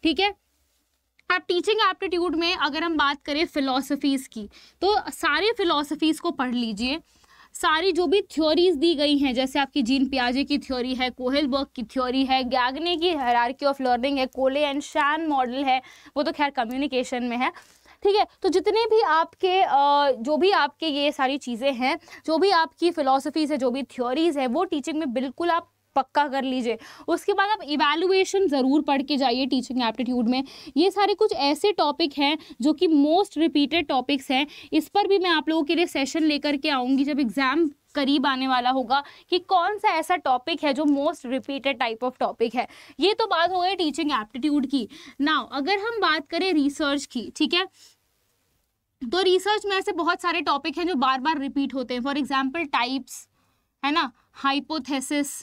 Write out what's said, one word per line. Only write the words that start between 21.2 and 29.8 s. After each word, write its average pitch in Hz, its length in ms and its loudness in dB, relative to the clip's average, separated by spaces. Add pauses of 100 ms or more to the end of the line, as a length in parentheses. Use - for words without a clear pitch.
चीज़ें 254 360 -2
हैं, 254 240 0 (280)
जो 320 120 0
भी 381 140 4
आपकी 330 400 0
फिलॉसफीज 285 600 0
है, 302 60 0
जो 247 140 0
भी 269 120 -4
थ्योरीज 269 540 -2
है, 262 100 0
वो 269 180 0
टीचिंग 311 340 -4
में 294 140 -4
बिल्कुल 269 360 -4
आप 339 220 -2 (240)
पक्का 285 320 0
कर 269 160 -4
लीजिए। 247 340 -2 (300)
उसके 339 260 0
बाद 392 160 2
आप 415 140 -2
इवैल्यूएशन 359 840 2
ज़रूर 269 340 2
पढ़ 277 200 0
के 285 160 -2
जाइए 254 280 0
टीचिंग 254 380 -2